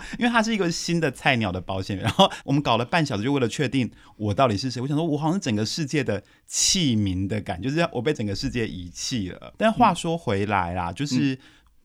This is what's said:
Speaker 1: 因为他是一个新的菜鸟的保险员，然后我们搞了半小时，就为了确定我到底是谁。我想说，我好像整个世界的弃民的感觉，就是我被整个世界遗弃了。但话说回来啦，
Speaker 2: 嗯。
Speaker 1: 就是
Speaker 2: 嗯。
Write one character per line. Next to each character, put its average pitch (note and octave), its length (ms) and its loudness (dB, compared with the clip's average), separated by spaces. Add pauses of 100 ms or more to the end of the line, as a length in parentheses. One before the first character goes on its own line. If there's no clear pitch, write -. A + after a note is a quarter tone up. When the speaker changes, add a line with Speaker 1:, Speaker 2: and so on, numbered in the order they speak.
(180)
Speaker 1:
因 A#3 80 0
为 A#3+ 40 4
他 A#3 120 4
是 A3+ 120 0
一 G#3+ 40 0
个 F3+ 140 0
新 E3+ 280 -2
的 D3+ 120 0
菜 C#3 260 2
鸟 G#2+ 140 0
的 F#2 100 -2
保 F#2+ 200 -4
险 G2 140 -4
员， F2+ 100 -6
然 A2 80 0
后 F#3+ 160 6 (140)
我 - 80 -2
们 C#3+ 100 4
搞 B2+ 160 2
了 A#2+ 80 0
半 D3+ 200 2
小 A2+ 120 -2
时， G#2 60 -2
就 C3+ 80 0
为 C#3+ 80 2
了 A#2+ 80 2
确 C3 220 -2
定 B2 200 0 (280)
我 G#2 160 -2
到 C3+ 140 4
底 G#2 100 2
是 B2+ 140 -2
谁。 A#2+ 100 -6
我 C3 60 -4
想 D3 100 0
说， E3 80 0
我 D3+ 100 0
好 D#3 140 0
像 F#3+ 100 0
整 B2+ 140 -2
个 G#2 100 2
世 D3 220 -4
界 C#3 180 0
的 G#2 200 -4 (240)
弃 D3 480 2
民 F#2+ 320 0
的 G#2+ 140 -2
感 F#2 200 -6
觉， A#2+ 80 -2
就 D3 60 -2
是 E3+ 160 2
我 A#2+ 100 -4
被 C#3 100 0
整 B2 140 -2
个 G2+ 80 -2
世 C3 160 -4
界 A2+ 180 -2
遗 F2 220 -8
弃 F#2+ 400 -6
了。 - 280 -16
但 A3 140 4
话 A3 220 6
说 E3+ 240 -2
回 G2+ 280 0
来 F#2 280 2
啦， F2+ 160 -2
Speaker 2:
嗯。 F2+ 60 -8
Speaker 1:
就 C#3 100 -4
是 C3+ 280 2
Speaker 2:
嗯。 B2+ 40 -8 (480)